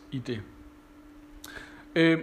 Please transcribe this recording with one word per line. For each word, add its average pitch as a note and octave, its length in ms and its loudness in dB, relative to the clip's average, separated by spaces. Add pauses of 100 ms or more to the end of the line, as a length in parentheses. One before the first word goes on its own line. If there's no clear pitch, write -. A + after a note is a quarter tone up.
(100)
i C3+ 80 -6
det. A#2+ 220 -6 (1600)
Øhm, E3 260 4